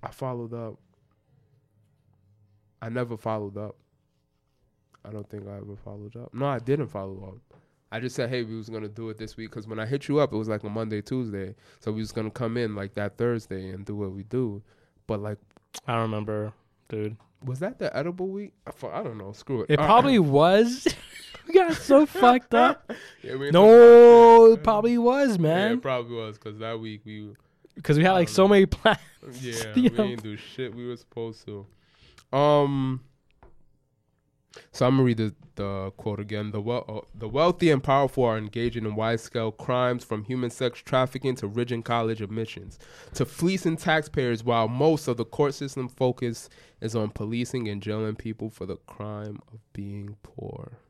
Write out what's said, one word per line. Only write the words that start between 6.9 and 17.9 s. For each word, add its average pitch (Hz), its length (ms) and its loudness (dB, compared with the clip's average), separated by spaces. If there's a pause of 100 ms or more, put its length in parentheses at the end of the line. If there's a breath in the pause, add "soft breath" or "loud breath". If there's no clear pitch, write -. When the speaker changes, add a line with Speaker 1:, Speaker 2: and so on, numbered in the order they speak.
Speaker 1:
up. - 60 -20 (340)
I 113 80 -10
just 123 160 -10
said, 123 140 -6
"Hey, 127 140 -6
we 110 120 -12
was 110 140 -14
gonna 107 180 -12
do 110 220 -14
it 107 100 -14
this 107 180 -14
week," 113 140 -14
'cause 107 160 -16
when 110 120 -10
I 110 60 -8
hit 139 220 -6
you 147 120 0
up, 143 140 0
it 104 40 -4
was, 110 120 -6
like, 104 140 -6
a 104 60 -10
Monday, 107 320 -6
Tuesday. 104 540 -8 (240 soft breath)
So 110 120 -8
we 107 100 -6
was 107 100 -10
gonna 110 200 -8
come 117 260 -6
in, 110 180 -6
like, 101 200 -12
that 104 220 -8
Thursday 107 520 -6
and 98 160 -14
do 104 100 -10
what 101 160 -8
we 98 120 -14
do. 110 380 -6 (460)
But, 107 140 -6
like, 104 160 -10 (500)
Speaker 2:
I 127 60 -4
don't 117 100 -2
remember, 107 500 -6 (340)
dude. 107 300 -8 (260)
Speaker 1:
was 131 160 -8
that 202 200 -8
the 185 160 -8